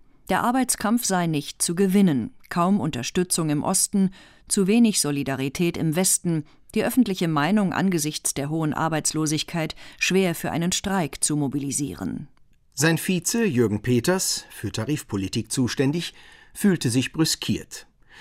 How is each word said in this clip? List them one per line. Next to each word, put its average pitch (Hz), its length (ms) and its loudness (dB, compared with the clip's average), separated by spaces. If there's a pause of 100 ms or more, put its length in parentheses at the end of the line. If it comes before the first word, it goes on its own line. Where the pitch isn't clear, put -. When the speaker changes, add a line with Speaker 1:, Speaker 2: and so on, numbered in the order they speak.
(280)
Speaker 1:
Der 190 160 0
Arbeitskampf 240 600 0
sei 180 220 2
nicht 147 340 -4
zu 175 140 -2
gewinnen, 185 580 4 (180)
kaum 185 280 2
Unterstützung 156 720 -2
im 147 140 -2
Osten, 190 460 2 (360)
zu 190 220 0
wenig 226 320 4
Solidarität 143 760 -2
im 156 200 0
Westen, 175 480 0 (320)
die 220 80 2
öffentliche 196 420 2
Meinung 165 460 2
angesichts 165 600 -2
der 139 160 -4
hohen 156 240 0
Arbeitslosigkeit 156 1040 -2 (240)
schwer 180 380 2
für - 160 -6
einen 170 180 0
Streik 190 540 -2
zu 151 100 0
mobilisieren. 139 920 -4 (460)
Speaker 2:
Sein 160 220 2
Vize 190 480 0
Jürgen 117 380 2
Peters, 127 680 0
für - 200 -8
Tarifpolitik 120 800 -4
zuständig, 139 640 -2 (400)
fühlte 170 360 2
sich - 220 0
brüskiert. - 760 -4 (320)